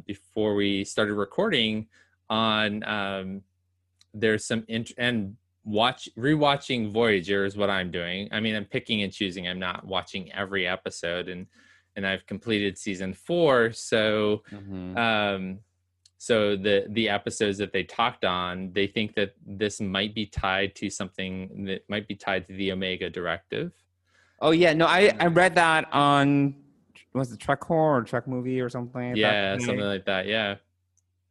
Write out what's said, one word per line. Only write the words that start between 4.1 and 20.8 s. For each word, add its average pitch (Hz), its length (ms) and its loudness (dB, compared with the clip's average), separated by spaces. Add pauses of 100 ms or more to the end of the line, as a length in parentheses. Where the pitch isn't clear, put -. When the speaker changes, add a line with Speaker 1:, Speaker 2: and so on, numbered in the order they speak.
Speaker 1:
there's 107 300 2
some 113 240 -4
int-, 113 300 -6
and 113 380 -2 (280)
watch, 110 440 0 (100)
rewatching 139 720 2
Voyager 101 540 2
is 98 120 -4
what 101 140 2
I'm 92 200 -2
doing. 90 420 -6
I 107 80 -2
mean, 110 140 -2
I'm 104 120 -4
picking 117 360 -2
and 95 100 -4
choosing. 90 360 -4
I'm 90 100 -6
not 90 280 -6
watching 92 460 -6
every 95 340 -2
episode, 87 640 -4
and, 90 180 -12 (500)
and 98 100 -4
I've 95 200 -4
completed 101 520 -2
season 95 360 -6
four. 135 580 2
So, 107 720 0 (100)
Speaker 2:
Mm-hmm. 95 440 -8
Speaker 1:
um, 101 640 0 (640)
so 104 320 4
the, 98 360 2
the 107 180 0
episodes 101 500 0
that 98 140 -4
they 92 100 0
talked 117 440 -2
on, 90 480 -4
they 98 120 2
think 107 280 -4
that 101 200 -2 (120)
this 101 340 -4
might 101 340 -2
be 110 120 -4
tied 98 480 -2
to 98 160 -6